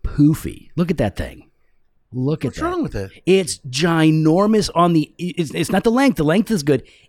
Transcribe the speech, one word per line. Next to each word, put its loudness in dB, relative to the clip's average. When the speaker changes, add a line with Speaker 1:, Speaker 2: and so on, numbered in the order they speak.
Speaker 1:
poofy. 0
Look -2
at -2
that -4
thing. -12
Look -4
at -4
Speaker 2:
What's -10
Speaker 1:
that. -4
Speaker 2:
wrong -4
with -8
it? -10
Speaker 1:
It's 0
ginormous 2
on 4
the, 0
it's, -6
it's -4
not 0
the 4
length. 2
The -2
length 2
is 0
good. 0